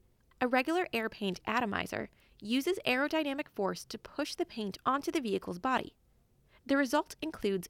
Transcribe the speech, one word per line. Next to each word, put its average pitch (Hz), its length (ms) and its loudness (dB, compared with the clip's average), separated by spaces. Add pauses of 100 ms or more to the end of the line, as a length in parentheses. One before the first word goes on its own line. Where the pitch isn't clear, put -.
(400)
A 254 80 4
regular 262 460 2
air 226 160 0
paint 190 380 -4
atomizer 220 640 -2 (280)
uses 269 460 0
aerodynamic 285 720 0
force 185 300 -2
to - 120 -10
push - 380 -6
the 339 100 0
paint 208 400 -4
onto 285 260 0
the 330 80 0
vehicle's 190 380 -2
body. 262 380 0 (720)
The 277 100 6
result 285 420 2
includes 202 500 -2